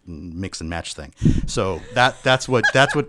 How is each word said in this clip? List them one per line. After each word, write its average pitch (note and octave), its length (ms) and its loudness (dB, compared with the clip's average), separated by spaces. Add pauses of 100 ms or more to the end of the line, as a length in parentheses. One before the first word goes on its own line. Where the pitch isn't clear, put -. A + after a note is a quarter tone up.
and E2 280 -12
mix F#2 260 -8
and E2 100 -8
match E2 240 -8
thing. D2+ 180 -14 (340)
So F#2+ 340 -2 (140)
that, B2+ 300 4
that's C3 240 2
what, A#2+ 240 2
that's C3+ 240 4
what C#3 120 0